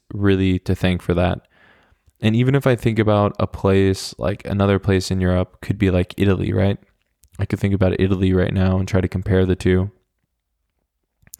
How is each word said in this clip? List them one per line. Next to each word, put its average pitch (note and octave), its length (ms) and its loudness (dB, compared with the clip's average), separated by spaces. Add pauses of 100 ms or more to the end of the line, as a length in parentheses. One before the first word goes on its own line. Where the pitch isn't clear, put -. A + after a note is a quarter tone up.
(120)
really F#2+ 480 2
to F#2+ 140 -4
thank F2+ 280 -2
for F2 120 -2
that. F2+ 340 -2 (720)
And A2 160 0
even B2+ 180 2
if C#3 120 0
I B2+ 100 4
think A2+ 220 -2
about G#2 400 2
a - 80 -2
place, G2 720 0
like, - 280 -6
another G2+ 340 0
place F#2 320 0
in F#2+ 100 -2
Europe F2+ 400 -2
could G2+ 160 -6
be, F#2+ 140 2
like, F2+ 260 0
Italy, F#2+ 360 0
right? G2+ 260 0 (600)
I G2+ 80 -4
could G2 120 -4
think G2 160 0
about F#2 260 2
Italy F#2 320 0
right F#2 220 0
now F#2 240 0
and F#2+ 80 -2
try F#2+ 140 0
to F2+ 80 -2
compare F#2+ 360 0
the F2+ 120 0
two. F#2 340 0 (1500)